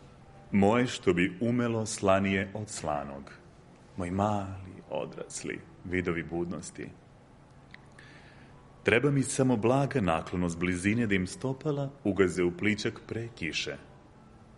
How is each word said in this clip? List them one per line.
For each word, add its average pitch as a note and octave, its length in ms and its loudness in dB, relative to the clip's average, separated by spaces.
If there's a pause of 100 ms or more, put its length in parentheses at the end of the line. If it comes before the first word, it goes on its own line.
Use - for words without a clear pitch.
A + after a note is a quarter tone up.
(520)
Moje G#2 340 6
što - 260 0
bi F2 280 2
umelo A#2 460 0
slanije G2 680 2
od G#2+ 140 -8
slanog. C#2+ 640 -6 (640)
Moji F2 140 -4
mali, F#2+ 640 -2 (160)
odrasli, - 680 -8 (240)
vidovi F2 380 0
budnosti. E2+ 680 -6 (1900)
Treba A#2+ 280 4
mi C#3 120 4
samo B2+ 340 2
blaga C3 440 2
naklonost E2+ 580 0
blizine F#2 480 0
da G2+ 80 0
im F#2 120 2
stopala C#3 640 -4 (140)
ugaze F2+ 400 4
u F2 120 0
plićak G#2+ 500 -2
pre - 280 -6
kiše. D2 420 -6 (800)